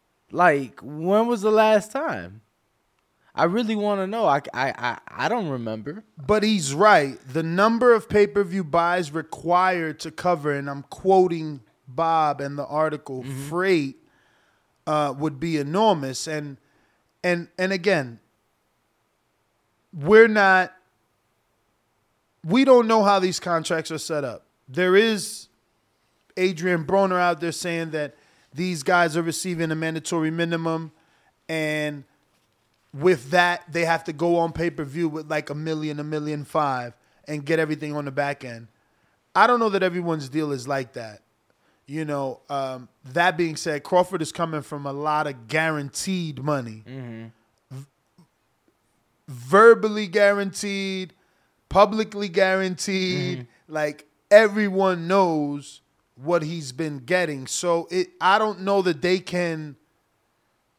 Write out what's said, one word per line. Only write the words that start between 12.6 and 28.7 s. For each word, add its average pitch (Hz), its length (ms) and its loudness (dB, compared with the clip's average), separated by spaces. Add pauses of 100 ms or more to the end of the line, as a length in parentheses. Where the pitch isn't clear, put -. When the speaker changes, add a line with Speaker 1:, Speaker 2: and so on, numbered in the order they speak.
Speaker 2:
article, 147 560 -4
Speaker 1:
Mm-hmm. 135 280 -10
Speaker 2:
freight, 170 460 0 (880)
uh, 151 320 0
would 143 200 -4
be 160 200 -2
enormous. 151 680 0
And, 151 300 -8 (680)
and, 175 260 -2 (100)
and 185 120 -2
again, 170 500 -2 (1700)
we're 208 380 8
not, 190 460 2 (1700)
we 202 220 4
don't 247 200 8
know 220 160 4
how 196 180 4
these 185 200 -2
contracts 165 500 -2
are 156 80 -6
set 151 240 -4
up. 120 220 -10 (240)
There 180 260 2
is 214 540 2 (880)
Adrian 180 480 0
Broner 185 340 2
out 175 220 2
there 170 120 -2
saying 165 400 -6
that 151 220 -6 (380)
these 170 300 -4